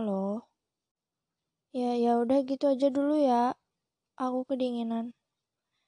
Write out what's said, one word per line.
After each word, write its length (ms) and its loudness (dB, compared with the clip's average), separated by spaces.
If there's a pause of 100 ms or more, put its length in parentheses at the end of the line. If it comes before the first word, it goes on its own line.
loh. 320 -2 (1400)
Ya, 240 -2
ya 240 2
udah 240 2
gitu 240 0
aja 240 2
dulu 240 0
ya. 400 2 (640)
Aku 240 -4
kedinginan. 720 -4 (720)